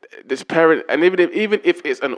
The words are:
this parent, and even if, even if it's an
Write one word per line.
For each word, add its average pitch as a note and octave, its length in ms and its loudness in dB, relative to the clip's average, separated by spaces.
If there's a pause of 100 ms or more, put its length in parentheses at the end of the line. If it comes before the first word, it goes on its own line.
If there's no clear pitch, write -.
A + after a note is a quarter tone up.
(240)
this C3 200 -6
parent, D#3+ 460 2
and C#3+ 140 0
even F#3 160 2
if, F3 120 2
even G#3 320 -2
if F3 200 0
it's - 180 -4
an C3+ 160 -4